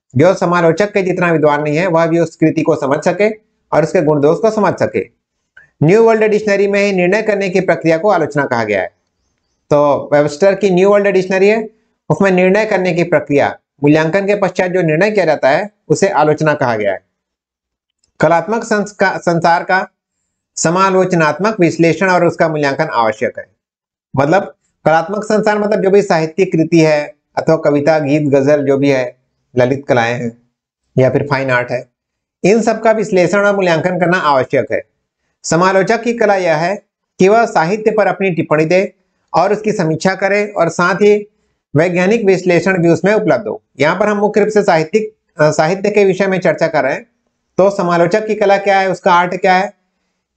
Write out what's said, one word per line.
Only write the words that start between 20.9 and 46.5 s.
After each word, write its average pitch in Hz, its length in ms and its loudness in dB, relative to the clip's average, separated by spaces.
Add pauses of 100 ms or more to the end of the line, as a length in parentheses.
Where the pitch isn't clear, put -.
विश्लेषण 165 500 2
और 180 140 2
उसका 165 240 0
मूल्यांकन 147 360 -2
आवश्यक 113 540 -2
है। 98 60 -14 (720)
मतलब 156 260 2 (420)
कलात्मक 196 400 0
संसार 208 340 0
मतलब 208 240 -2
जो 190 80 0
भी 202 120 4
साहित्यिक 175 500 -2
कृति 160 280 2
है 151 340 0 (220)
अथवा 160 200 0
कविता, 147 420 0
गीत, 151 240 0
गजल 139 440 2
जो 139 120 2
भी 139 120 2
है, 127 260 -2 (400)
ललित 127 320 0
कलाएं 120 260 0
हैं 120 280 -8 (560)
या 151 120 4
फिर 135 200 -2
फाइन 135 200 -2
आर्ट 123 200 -2
है, 131 180 -8 (560)
इन 214 180 4
सब 220 200 -2
का 220 100 2
विश्लेषण 185 460 0
और 202 180 2
मूल्यांकन 175 440 -2
करना 180 180 0
आवश्यक 135 540 0
है। 92 100 -4 (640)
समालोचक 190 580 0
की 233 100 -2
कला 214 240 0
यह 170 200 0
है 175 260 -4 (360)
कि 185 100 4
वह 226 180 4
साहित्य 208 440 -2
पर 208 160 0
अपनी 190 240 -2
टिप्पणी 156 340 -2
दे 185 300 0 (400)
और 185 180 0
उसकी 208 200 -4
समीक्षा 170 420 -2
करे 202 320 -2
और 180 220 -2
साथ 175 260 -2
ही 208 380 0 (420)
वैज्ञानिक 185 500 0
विश्लेषण 180 540 0
भी 170 100 2
उसमें 185 260 2
उपलब्ध 139 340 0
हो। 101 140 -10 (180)
यहाँ 170 200 0
पर 208 80 0
हम 208 100 -2
मुख्य 208 220 0
रूप - 80 0
से 208 140 0
साहित्यिक, 185 540 0 (260)
अ, 151 80 2
साहित्य 170 400 -2
के 202 140 2
विषय 190 220 0
में 185 140 -2
चर्चा 170 260 0